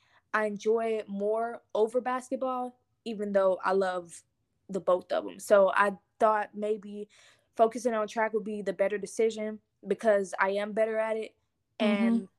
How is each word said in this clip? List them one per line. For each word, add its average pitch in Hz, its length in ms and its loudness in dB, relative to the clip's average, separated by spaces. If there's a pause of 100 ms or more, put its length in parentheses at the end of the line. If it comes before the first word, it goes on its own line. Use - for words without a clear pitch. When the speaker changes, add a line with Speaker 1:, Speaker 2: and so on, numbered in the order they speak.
(340)
Speaker 1:
I 214 120 2
enjoy 220 520 0
it 208 100 -8
more 214 560 -4 (100)
over 220 280 2
basketball, 254 760 -4 (280)
even 208 260 -6
though 190 320 4
I 190 80 0
love 185 520 -2 (460)
the 190 120 -6
both 180 300 0
of 180 140 -2
'em. 190 140 -12
So 196 340 6
I 202 240 2 (220)
thought 214 360 2
maybe 208 540 -6 (460)
focusing 226 380 2
on 214 140 -2
track 220 260 -2
would 214 100 -2
be 208 180 -6
the 196 120 -2
better 196 240 0
decision 214 640 -4 (280)
because 202 520 2
I 190 120 2
am 202 220 -4
better 220 240 0
at 220 200 -2
it, - 180 -10 (440)
Speaker 2:
Mm-hmm. 214 260 2 (100)
Speaker 1:
and 190 120 -2 (120)